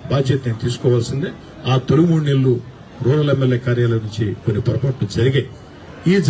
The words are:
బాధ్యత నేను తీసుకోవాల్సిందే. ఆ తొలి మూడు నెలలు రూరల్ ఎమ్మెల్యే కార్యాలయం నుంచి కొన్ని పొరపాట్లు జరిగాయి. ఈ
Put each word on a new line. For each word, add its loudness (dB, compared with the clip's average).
బాధ్యత 2
నేను -4
తీసుకోవాల్సిందే. 0
ఆ 4
తొలి 6
మూడు 2
నెలలు 4
రూరల్ 2
ఎమ్మెల్యే 2
కార్యాలయం 0
నుంచి -4
కొన్ని -2
పొరపాట్లు -2
జరిగాయి. 2
ఈ 6